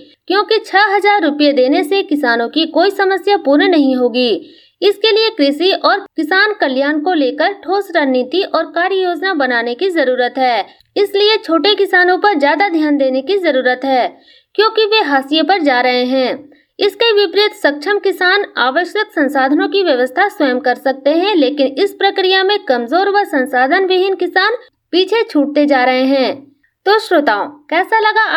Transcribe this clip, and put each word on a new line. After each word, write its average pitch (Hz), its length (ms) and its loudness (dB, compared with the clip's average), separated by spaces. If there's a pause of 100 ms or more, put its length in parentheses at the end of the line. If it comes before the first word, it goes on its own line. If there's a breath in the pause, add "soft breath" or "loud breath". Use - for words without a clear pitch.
(280 loud breath)
क्योंकि 403 320 0
छह 403 340 0
हजार 415 300 2
रुपये 294 280 2
देने 262 320 2
से 392 180 0
किसानों 233 460 -2
की 311 180 -2
कोई 330 240 0
समस्या 381 460 0
पूर्ण 294 320 2
नहीं 285 280 2
होगी। 247 340 0 (520 loud breath)
इसके 403 300 2
लिए 440 180 2
कृषि 294 440 0
और 392 300 0 (120)
किसान 381 360 0
कल्याण 294 480 -2
को 359 140 -2
लेकर 302 400 0
ठोस 392 420 -4
रणनीति 269 480 0
और 320 220 -4
कार्य 349 300 -4
योजना 370 380 -4
बनाने 247 400 -2
की 370 160 -4
जरूरत 254 480 -2
है। 240 280 0 (300 loud breath)
इसलिए 415 420 2
छोटे 330 360 0
किसानों 359 440 2
पर 415 200 0
ज्यादा 294 300 2
ध्यान 311 280 0
देने 262 260 0
की 370 160 -2
जरूरत 254 460 0
है, 262 220 0 (480 soft breath)
क्योंकि 440 320 2
वे 427 160 2
हाशिए 285 400 0
पर 359 200 0
जा 262 180 2
रहे 247 240 0
हैं। 254 440 -2 (300 soft breath)
इसके 415 340 0
विपरीत 403 400 2
सक्षम 381 460 -2
किसान 381 460 0 (140)
आवश्यक 349 540 -2
संसाधनों 285 560 0
की 392 140 0
व्यवस्था 262 460 0
स्वयं 277 320 -2
कर 247 140 0
सकते 269 360 -2
हैं, 359 240 0
लेकिन 285 320 2 (120)
इस 392 140 0
प्रक्रिया 381 520 0
में 403 200 0
कमजोर 269 460 0
व 403 160 0
संसाधन 277 600 0
विहीन 370 280 0
किसान 370 420 -2 (360 loud breath)
पीछे 381 300 0
छूटते 294 440 0
जा 269 180 2
रहे 254 200 0
हैं। 262 300 0 (520)
तो 415 120 4
श्रोताओं, 294 500 0 (220)
कैसा 359 300 0
लगा 427 240 2 (120)